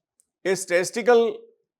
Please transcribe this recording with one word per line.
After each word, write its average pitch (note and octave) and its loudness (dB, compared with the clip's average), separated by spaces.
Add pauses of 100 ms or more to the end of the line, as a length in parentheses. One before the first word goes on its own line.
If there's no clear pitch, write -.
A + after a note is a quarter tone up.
(440)
એ F#3 -2 (100)
સ્ટેટિસ્ટિકલ G3+ 0 (580)